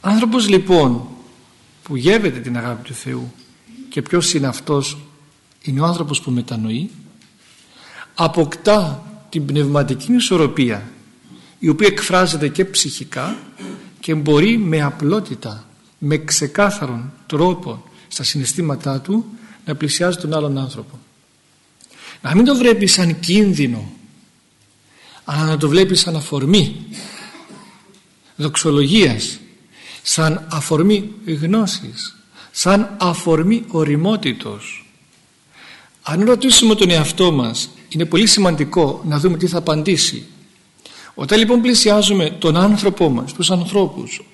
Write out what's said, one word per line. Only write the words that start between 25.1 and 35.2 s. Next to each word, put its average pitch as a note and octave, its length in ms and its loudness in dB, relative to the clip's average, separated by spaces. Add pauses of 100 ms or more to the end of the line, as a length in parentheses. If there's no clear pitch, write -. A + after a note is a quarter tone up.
αλλά D3+ 200 -2
να D#3 120 0
το D3+ 120 0
βλέπει F#3 260 4
σαν E3+ 220 0
αφορμή D3 680 0 (1500)
δοξολογίας, D3 1000 2 (640)
σαν D#3+ 480 0
αφορμή F3 600 0 (280)
γνώσης, E3+ 760 -2 (340)
σαν G3+ 480 0
αφορμή F3 680 0
οριμότητος. D3 1120 -2 (1200)